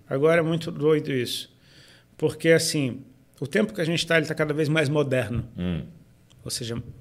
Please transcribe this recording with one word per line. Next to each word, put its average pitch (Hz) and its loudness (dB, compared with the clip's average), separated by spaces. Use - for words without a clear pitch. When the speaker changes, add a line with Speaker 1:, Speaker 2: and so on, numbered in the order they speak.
Speaker 1:
agora 156 2
é - 2
muito 160 -2
doido 147 0
isso. 123 -4
Porque, 156 -2
assim, 156 2
o 143 -6
tempo 208 0
que - -6
a 170 0
gente 165 -2
tá, 165 2
ele 156 2
tá 156 -4
cada 151 0
vez 151 2
mais 151 4
moderno. 127 0
Speaker 2:
Hum. 87 -2
Speaker 1:
Ou 123 -10
seja, 117 -6